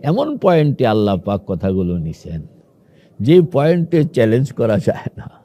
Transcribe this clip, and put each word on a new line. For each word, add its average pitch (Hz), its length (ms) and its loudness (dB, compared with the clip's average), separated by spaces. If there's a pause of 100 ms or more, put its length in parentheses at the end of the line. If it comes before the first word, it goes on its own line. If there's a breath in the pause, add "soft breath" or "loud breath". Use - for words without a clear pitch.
এমন 254 340 -2
পয়েন্টে 151 500 2
আল্লাহ 104 300 2
পাক 101 300 -4
কথাগুলো 92 500 -2
নিছেন, 80 440 -10 (800 soft breath)
যে 151 220 6
পয়েন্টে 165 600 0
চ্যালেঞ্জ 120 480 0
করা 110 280 0
যায় - 380 -4
না। - 120 -16 (160)